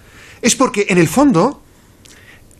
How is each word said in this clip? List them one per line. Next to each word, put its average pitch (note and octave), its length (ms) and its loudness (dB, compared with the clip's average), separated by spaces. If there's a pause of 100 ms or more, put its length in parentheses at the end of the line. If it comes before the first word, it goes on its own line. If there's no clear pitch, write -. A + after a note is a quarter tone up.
(440)
es A#3+ 120 0
porque A3+ 340 -2
en F3+ 100 0
el E3 80 2
fondo B3 560 0 (960)